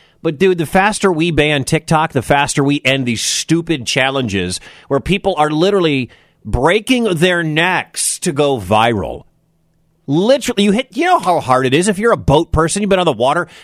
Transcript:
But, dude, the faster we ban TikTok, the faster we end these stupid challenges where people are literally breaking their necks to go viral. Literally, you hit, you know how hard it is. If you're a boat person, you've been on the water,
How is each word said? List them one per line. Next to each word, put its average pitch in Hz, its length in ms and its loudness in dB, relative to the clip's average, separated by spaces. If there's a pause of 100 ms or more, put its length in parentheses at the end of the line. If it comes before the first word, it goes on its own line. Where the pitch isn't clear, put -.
(200)
But, 160 160 -4
dude, 180 220 2
the 156 80 -4
faster 196 460 0
we 165 180 -2
ban 147 320 0
TikTok, 160 500 0
the 123 100 -2
faster 143 420 0
we 143 200 0
end 135 220 0
these 117 160 -4
stupid 165 640 -2
challenges 120 760 -2 (280)
where 135 120 0
people 185 360 -2
are 151 140 2
literally 156 600 0 (340)
breaking 196 600 0
their 175 400 0
necks 160 760 -2
to 175 120 -4
go 139 260 0
viral. 101 640 0 (880)
Literally, 214 540 2
you 208 80 4
hit, 240 260 -2
you 302 80 -2
know 359 140 2
how 175 220 0
hard 127 260 2
it 127 80 0
is. 180 140 2
If 185 100 -2
you're 226 140 0
a 180 40 0
boat 143 360 0
person, 160 280 0
you've 208 80 -2
been 185 120 2
on 175 60 0
the 156 60 2
water, 139 360 0 (160)